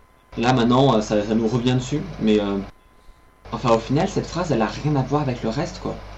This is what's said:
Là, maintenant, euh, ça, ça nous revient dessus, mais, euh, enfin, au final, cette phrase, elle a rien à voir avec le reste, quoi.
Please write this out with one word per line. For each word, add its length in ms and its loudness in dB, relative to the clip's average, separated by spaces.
Là, 140 2
maintenant, 440 4
euh, 40 2
ça, 240 0
ça 100 0
nous 140 2
revient 260 0
dessus, 280 -2
mais, 200 4
euh, 180 -2
enfin, 180 -2
au 80 4
final, 300 0
cette 180 -4
phrase, 260 -4
elle 80 2
a 60 0
rien 300 -2
à 60 2
voir 200 0
avec 200 -4
le 60 -2
reste, 320 -6
quoi. 140 -6